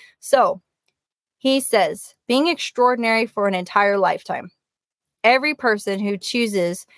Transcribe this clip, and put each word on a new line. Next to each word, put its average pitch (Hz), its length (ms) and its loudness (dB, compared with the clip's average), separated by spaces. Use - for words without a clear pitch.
So 214 420 2
he 269 220 0
says, - 540 0
"Being 269 220 0
extraordinary 240 760 0
for 208 200 -4
an 196 80 0
entire 202 440 0
lifetime. 165 520 -4
Every 262 320 2
person 208 460 -2
who 202 160 -2
chooses 190 680 -2